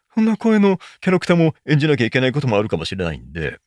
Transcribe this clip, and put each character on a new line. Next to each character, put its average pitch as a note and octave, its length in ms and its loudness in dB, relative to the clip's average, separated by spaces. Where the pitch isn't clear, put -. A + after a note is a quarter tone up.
そ A3+ 60 0
ん A3 40 2
な A3 120 0
声 A3 220 2
の G3 180 2
キ - 80 -2
ャ - 20 2
ラ F#3 80 2
ク - 80 -6
タ F3+ 60 2
ー E3+ 40 4
も D#3+ 180 2
演 D3 140 2
じ D#3 80 2
な D3 100 2
き - 40 -2
ゃ A#2 40 2
い G#2+ 40 -2
け B2+ 120 0
な B2+ 60 2
い B2+ 40 0
こ C#3+ 100 -4
と C#3 60 -4
も G#2+ 100 2
あ G#2 40 4
る G#2+ 80 -6
か F#2 80 -2
も D#2+ 80 -8
し - 100 -8
れ F#2+ 80 -6
な E2 100 -4
い C2 60 -10
ん B1+ 140 -18
で D#2 340 -8